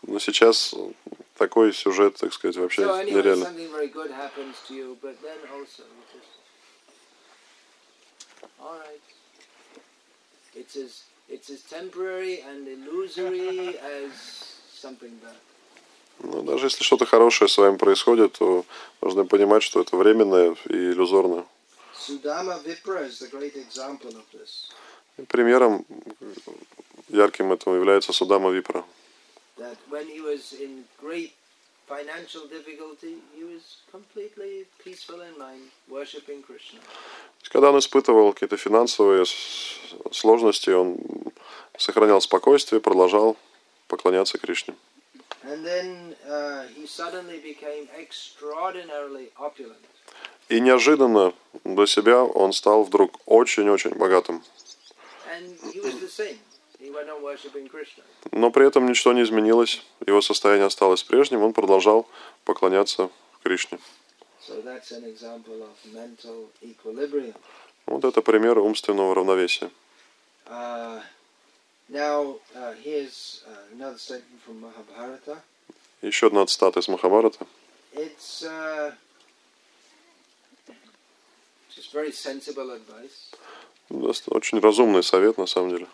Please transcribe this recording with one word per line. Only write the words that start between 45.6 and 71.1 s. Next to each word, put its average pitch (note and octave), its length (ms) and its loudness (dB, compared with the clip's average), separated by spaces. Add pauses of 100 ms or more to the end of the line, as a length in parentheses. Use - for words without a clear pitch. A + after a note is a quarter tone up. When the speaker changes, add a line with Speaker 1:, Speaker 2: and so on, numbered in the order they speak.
Speaker 2:
then, F3 520 -10 (120)
uh, C#3+ 380 -8 (100)
he D3+ 100 -18
suddenly E3+ 560 -14
became D3 460 -16 (100)
extraordinarily D3 1400 -12
opulent. C3+ 400 -14 (720)
Speaker 1:
И A#2 120 2
неожиданно B2 760 4 (300)
для F#2+ 220 2
себя A#2 380 4
он G2 280 0
стал G#2+ 320 2
вдруг F#2+ 420 2
очень-очень G#2 640 4
богатым. F2+ 520 0 (920)
Speaker 2:
And F3 260 -18 (140)
he - 80 -14
was - 200 -8
the - 80 -14
same. G2 300 -12 (400)
He C3+ 120 -20
went D3 180 -12
on D3+ 140 -14
worshipping C#3 460 -14
Krishna. - 340 -18 (300)
Speaker 1:
Но A2+ 200 4
при C3+ 140 8
этом C3+ 200 6
ничто B2 260 4
не B2 100 4
изменилось, A2+ 600 2 (240)
его G2+ 140 6
состояние G2+ 460 2
осталось F#2+ 360 2
прежним, B2+ 400 2
он A2 120 2
продолжал G2+ 520 4 (380)
поклоняться F#2+ 640 0 (320)
Кришне. F2+ 360 -6 (680)
Speaker 2:
So A2 160 -14
that's B2+ 300 -18
an A#2+ 120 -18
example A2+ 580 -18
of G#2+ 120 -20 (180)
mental A2+ 560 -20 (120)
equilibrium. A#2+ 720 -10 (520)
Speaker 1:
Вот - 180 -6
это B2 180 2
пример A2 360 2
умственного G2+ 560 -2
равновесия. F#2 560 -2 (760)
Speaker 2:
Uh, A#2 540 -14 (880)